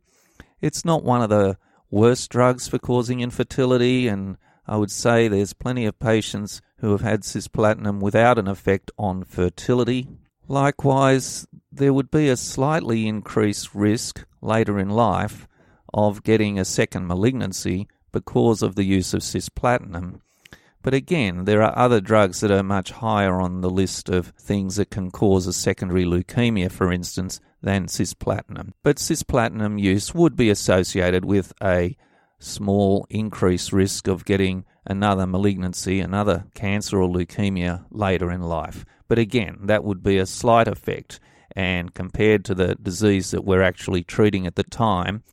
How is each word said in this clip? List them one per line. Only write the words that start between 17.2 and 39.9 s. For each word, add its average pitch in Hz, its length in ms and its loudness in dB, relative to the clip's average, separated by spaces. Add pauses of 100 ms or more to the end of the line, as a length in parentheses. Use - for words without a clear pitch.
because 117 500 2
of 101 140 -2
the 104 80 0
use 95 300 0
of 95 80 -2
cisplatinum. 90 1000 -6 (640)
But 131 100 0
again, 101 500 -2
there 104 200 4
are - 140 2
other 120 220 4
drugs 101 400 2
that 107 120 2
are 98 120 4
much 98 280 -2
higher 101 500 0
on 90 180 -4
the 90 100 -2
list 92 380 -2
of 90 200 -2 (120)
things 98 380 -4
that 101 120 -2
can 92 220 -8
cause 95 340 2
a 92 60 -4
secondary 92 540 -2
leukemia, 92 640 0
for 90 220 0
instance, 90 480 -6 (200)
than 98 260 -2
cisplatinum. - 840 -6 (120)
But 147 140 2
cisplatinum 110 840 -2
use 101 320 2
would 165 240 4
be 117 120 4
associated 92 760 0
with 95 260 0 (100)
a 90 360 0 (420)
small 101 680 0
increased 98 640 -2
risk 98 340 0
of 92 160 -2
getting 95 400 0 (220)
another 98 420 0
malignancy, 92 720 -2
another 95 540 -2
cancer 101 480 -2
or 92 80 2
leukemia 90 840 -2
later 92 400 -2
in 90 120 -6
life. 82 420 -8 (240)
But 113 100 4
again, 101 440 -2
that 104 200 2
would 98 180 -4